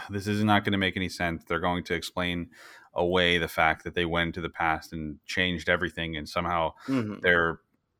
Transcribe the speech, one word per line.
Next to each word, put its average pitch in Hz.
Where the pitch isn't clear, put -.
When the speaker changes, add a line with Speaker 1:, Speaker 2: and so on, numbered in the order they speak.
Speaker 1:
this 101
is 104
not 104
gonna 101
make 92
any 90
sense. 85
They're 85
going 87
to 87
explain 87
away 87
the 82
fact 80
that 82
they 87
went 85
into 85
the 78
past 80
and 78
changed 90
everything, 82
and 76
somehow 85
Speaker 2:
Mm-hmm. 113
Speaker 1:
their 85